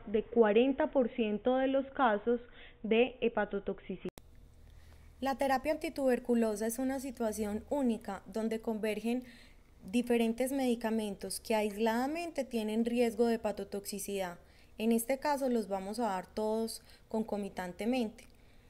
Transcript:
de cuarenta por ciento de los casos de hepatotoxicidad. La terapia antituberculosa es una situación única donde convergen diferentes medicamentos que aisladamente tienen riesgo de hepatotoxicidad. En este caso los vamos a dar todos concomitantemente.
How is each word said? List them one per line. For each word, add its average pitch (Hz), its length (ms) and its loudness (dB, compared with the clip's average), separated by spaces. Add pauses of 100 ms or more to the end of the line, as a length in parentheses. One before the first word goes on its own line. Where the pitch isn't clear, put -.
de 208 180 0
cuarenta 240 640 4
por 254 280 4
ciento 220 400 0
de 269 120 2
los 269 180 2
casos 233 540 0 (420)
de 226 380 2
hepatotoxicidad. 202 880 -4 (1120)
La 269 160 -2
terapia 269 360 2
antituberculosa 240 960 0
es 233 120 -4
una 262 220 -2
situación 220 680 -4
única 233 560 0
donde 220 340 -4
convergen 220 640 -2 (680)
diferentes 233 600 2
medicamentos 220 880 -2
que - 140 -2
aisladamente 240 920 0
tienen 220 400 0
riesgo 233 420 2
de 226 100 2
hepatotoxicidad. 202 1040 -4 (400)
En 226 140 4
este 247 260 2
caso 277 300 0
los 226 200 0
vamos 196 300 -4
a 233 100 2
dar 185 180 -2
todos 220 560 -2 (260)
concomitantemente. 208 1200 -4 (420)